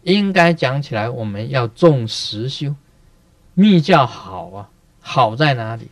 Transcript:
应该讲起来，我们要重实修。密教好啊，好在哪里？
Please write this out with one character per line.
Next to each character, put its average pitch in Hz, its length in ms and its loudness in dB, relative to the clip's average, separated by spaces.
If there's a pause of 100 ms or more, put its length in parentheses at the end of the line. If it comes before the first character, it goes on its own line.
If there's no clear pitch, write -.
应 196 280 0
该 175 220 4
讲 139 260 -2
起 135 140 -10
来， 110 160 -4
我 123 140 -8
们 107 260 -8
要 127 160 0
重 131 420 2
实 110 400 -8
修。 143 260 -8 (800)
密 190 260 6
教 147 260 4
好 87 440 -14
啊， 101 200 -18 (300)
好 117 360 -2
在 147 180 0
哪 113 220 -8
里？ 113 160 -16